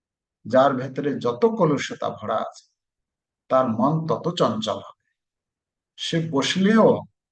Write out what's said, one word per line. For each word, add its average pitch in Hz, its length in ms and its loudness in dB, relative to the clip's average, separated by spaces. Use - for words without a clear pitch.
যার 131 300 4
ভেতরে 131 440 -6
যত 120 260 -2
কলুষতা 147 640 0
ভরা 110 260 -6
আছে, - 280 -8
তার 131 200 4
মন 143 380 0
তত - 180 -2
চঞ্চল 110 400 -2
হবে। - 280 -18
সে - 200 -4
বসলেও, 190 560 4